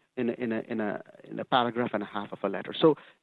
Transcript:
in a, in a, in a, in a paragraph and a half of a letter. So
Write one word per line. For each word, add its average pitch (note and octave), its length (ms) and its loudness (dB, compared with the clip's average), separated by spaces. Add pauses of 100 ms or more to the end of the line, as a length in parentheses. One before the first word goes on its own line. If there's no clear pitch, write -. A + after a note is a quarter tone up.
(180)
in A#2+ 120 0
a, A#2 40 0
in A#2+ 180 -2
a, A2 160 -2
in A2+ 120 -4
a, G#2 240 -2 (260)
in - 80 -8
a - 80 -4
paragraph A#2+ 480 2
and G#2 80 -2
a G2+ 60 -6
half G#2 240 -6
of F#2+ 120 -10
a G2+ 60 0
letter. F#2+ 300 -6
So D#3 160 8 (280)